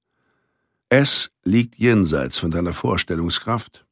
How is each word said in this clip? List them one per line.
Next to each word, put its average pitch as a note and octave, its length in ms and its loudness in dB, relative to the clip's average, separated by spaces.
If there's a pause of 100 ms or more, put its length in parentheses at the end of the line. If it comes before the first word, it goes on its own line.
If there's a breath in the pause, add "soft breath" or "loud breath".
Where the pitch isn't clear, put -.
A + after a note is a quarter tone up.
(880)
Es C#3 420 2 (120)
liegt A#2 320 0
jenseits E2+ 640 2
von E2 140 -4
deiner E2+ 220 -2
Vorstellungskraft F2+ 1200 -4